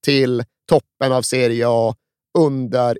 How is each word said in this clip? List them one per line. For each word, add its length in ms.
till 400
toppen 440
av 100
Serie 460
A 260
under 600